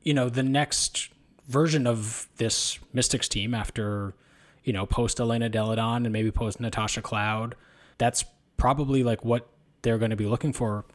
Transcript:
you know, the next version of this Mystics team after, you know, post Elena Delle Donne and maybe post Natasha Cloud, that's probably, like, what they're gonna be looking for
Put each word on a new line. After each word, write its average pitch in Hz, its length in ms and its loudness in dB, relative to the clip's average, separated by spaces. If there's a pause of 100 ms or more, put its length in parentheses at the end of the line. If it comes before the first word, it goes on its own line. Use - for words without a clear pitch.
you 151 140 2
know, 127 140 2
the 123 120 0
next - 680 0 (380)
version 147 380 2
of 113 520 -2
this - 420 -2 (140)
Mystics 123 340 0
team 107 260 -2
after, 104 600 -4 (500)
you 127 80 -2
know, 98 140 -2
post - 340 0
Elena 117 300 0
Delle 110 260 0
Donne 117 300 0
and 110 80 -2
maybe 110 180 0
post 107 300 -2
Natasha 110 400 -4
Cloud, 110 540 -2 (420)
that's 123 260 2 (320)
probably, 135 480 2
like, 117 220 0
what 117 240 0 (320)
they're 113 160 2
gonna 110 180 0
be 104 120 0
looking 120 260 0
for 107 420 -2